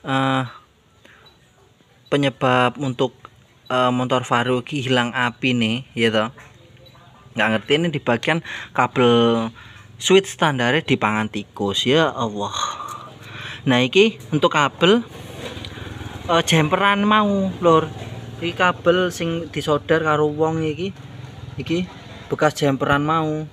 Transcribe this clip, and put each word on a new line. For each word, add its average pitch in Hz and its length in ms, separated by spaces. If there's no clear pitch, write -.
Eh, 135 440
penyebab 127 720
untuk, 131 340
eh, 127 220
motor 127 340
Vario 123 380
iki 147 180
hilang 120 320
api 123 400
nih, 117 220
ya 117 160
toh? 110 200
Nggak 107 160
ngerti 110 240
ini 170 160
di 143 80
bagian 156 360
kabel 117 720
switch 190 340
standarnya 135 480
dipangan 107 480
tikus, 101 560
ya 147 240
Allah. 107 460
Nah, 123 160
iki 190 340
untuk 160 220
kabel, 175 480
eh, 170 160
jemperan 190 640
mau, 202 540
Lur. 160 500
Iki 170 160
kabel 180 560
sing 165 400
disolder 151 480
karo 151 260
wong 160 380
iki. 160 320
Iki 175 240
bekas 151 240
jemperan 143 480
mau. 156 480